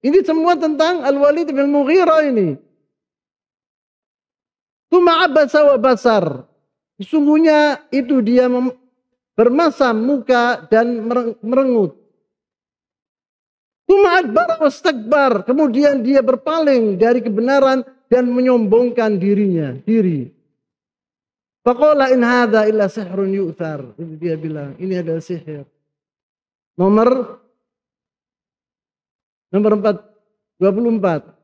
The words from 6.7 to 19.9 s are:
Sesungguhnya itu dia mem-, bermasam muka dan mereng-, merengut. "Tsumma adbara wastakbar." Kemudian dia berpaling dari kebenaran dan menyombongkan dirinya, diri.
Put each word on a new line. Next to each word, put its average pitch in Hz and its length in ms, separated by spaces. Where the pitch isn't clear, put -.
Sesungguhnya 302 960
itu 262 240
dia 247 320
mem-, 247 240
bermasam 247 720
muka 240 640
dan 233 320
mereng-, 233 400
merengut. 233 560
"Tsumma 381 320
adbara 320 400
wastakbar." 269 880
Kemudian 277 560
dia 269 160
berpaling 262 800
dari 233 240
kebenaran 262 640
dan 247 180
menyombongkan 240 840
dirinya, 185 580
diri. 180 400